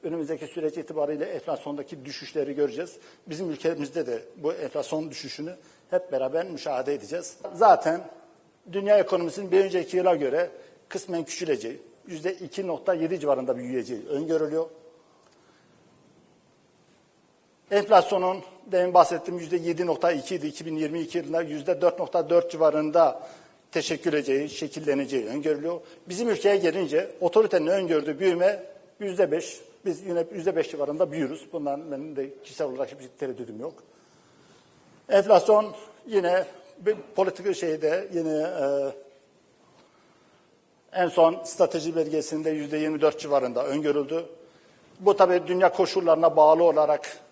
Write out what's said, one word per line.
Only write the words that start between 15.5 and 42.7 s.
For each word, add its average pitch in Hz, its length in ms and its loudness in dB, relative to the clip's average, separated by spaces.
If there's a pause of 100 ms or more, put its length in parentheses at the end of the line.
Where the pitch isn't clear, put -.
Enflasyonun 196 720 4 (220)
demin 180 280 0
bahsettiğim 175 460 4
yüzde 170 180 -4
yedi 170 280 -2
nokta 170 260 0
iki 165 240 -4
idi, 151 120 -6
iki 151 180 -10
bin 160 100 -8
yirmi 156 240 -4
iki 165 180 -6
yılında 160 240 -4
yüzde 151 400 -4
dört 175 180 4
nokta 160 300 -2
dört 170 220 4
civarında 156 760 2 (440)
teşekkül 160 420 -2
edeceği, 139 360 0
şekilleneceği 139 760 -4
öngörülüyor. 151 520 -4 (300)
Bizim 220 200 -4
ülkeye 202 280 2
gelince 165 540 0 (100)
otoritenin 180 460 4
öngördüğü 160 520 0
büyüme 185 440 2 (360)
yüzde 185 320 0
beş, - 300 -4 (240)
biz 170 160 -4
yine 175 300 -2
yüzde 180 240 -2
beş 160 160 0
civarında 147 400 -2
büyürüz. 151 420 -6
Bundan 147 380 -6
benim 143 240 -10
de 135 140 -6 (140)
kişisel - 240 -6
olarak 131 240 -6
hiçbir 135 160 -18
tereddüdüm 117 520 -10
yok. 156 140 -10 (1400)
Enflasyon 208 640 6 (340)
yine 185 380 2 (320)
bir 208 180 -2 (200)
politika 185 380 -2
şeyde, 160 600 -2
yine, 160 240 -2
e, 143 540 -2 (2000)
en 180 140 2
son 165 360 4
strateji 165 520 0
belgesinde 156 540 -2
yüzde 151 280 -4